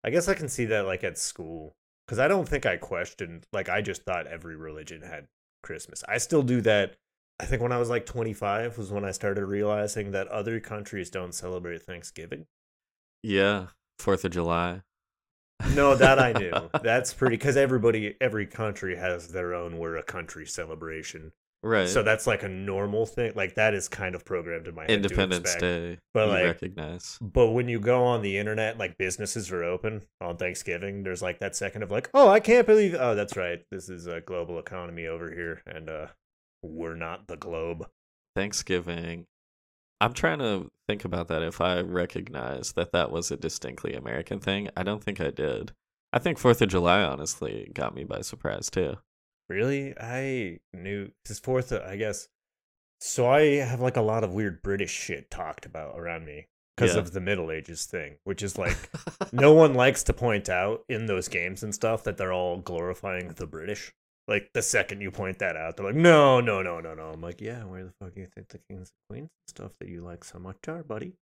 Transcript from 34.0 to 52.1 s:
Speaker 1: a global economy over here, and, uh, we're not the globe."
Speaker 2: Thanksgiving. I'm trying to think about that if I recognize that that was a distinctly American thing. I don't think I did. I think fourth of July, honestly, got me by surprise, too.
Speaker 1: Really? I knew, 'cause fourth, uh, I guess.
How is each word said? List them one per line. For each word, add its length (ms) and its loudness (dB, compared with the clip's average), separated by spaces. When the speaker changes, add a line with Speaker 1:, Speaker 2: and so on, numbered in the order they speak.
Speaker 1:
a 140 -6
global 360 -6
economy 480 -10
over 260 -6
here, 360 -8
and, 200 -12
uh, 200 -10
we're 320 -8
not 320 -10
the 100 -12
globe." 500 -6
Speaker 2:
Thanksgiving. 920 -4
I'm 160 2
trying 240 0
to 320 -2
think 180 -4
about 220 -2
that 160 0
if 180 -4
I 200 2
recognize 920 -4
that 200 -2
that 180 2
was 180 -4
a 80 -4
distinctly 560 -6
American 460 -6
thing. 360 -2
I 60 -4
don't 220 -4
think 180 -6
I 80 0
did. 440 -4
I 60 0
think 220 0
fourth 240 6
of 60 2
July, 340 4
honestly, 680 -4
got 220 -4
me 100 -10
by 180 -8
surprise, 500 -6
too. 260 -2
Speaker 1:
Really? 500 -2
I 600 -4
knew, 380 -8
'cause 120 -10
fourth, 360 -2
uh, 120 -2
I 120 -10
guess. 320 -4